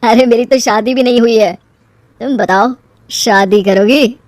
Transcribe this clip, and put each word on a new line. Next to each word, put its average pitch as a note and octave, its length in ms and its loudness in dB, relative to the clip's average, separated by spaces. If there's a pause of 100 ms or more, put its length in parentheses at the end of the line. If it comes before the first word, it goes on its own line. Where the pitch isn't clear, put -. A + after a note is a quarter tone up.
अरे, A#3+ 240 2
मेरी A#3+ 200 0
तो C4 140 0
शादी A3 340 -2
भी C4 100 0
नहीं B3 160 0
हुई A#3 180 2
है। G3 160 0 (680)
तुम B3+ 160 -4
बताओ, G#3 360 0 (360)
शादी G3 540 0
करोगी? G#3 540 0 (100)